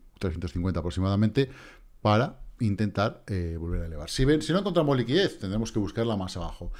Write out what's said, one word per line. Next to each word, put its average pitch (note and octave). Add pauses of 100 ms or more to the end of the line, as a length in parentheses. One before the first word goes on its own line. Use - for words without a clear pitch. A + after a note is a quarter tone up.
(200)
trescientos E2+
cincuenta F2
aproximadamente, G2+ (520)
para G#2+ (180)
intentar, G#2
eh, E2+
volver E2+
a -
elevar. D#2+
Si C3
ven, D3+
si D#3
no F3+
encontramos E3+
liquidez, B2+
tendremos G#2+
que -
buscarla G#2+
más F#2+
abajo. -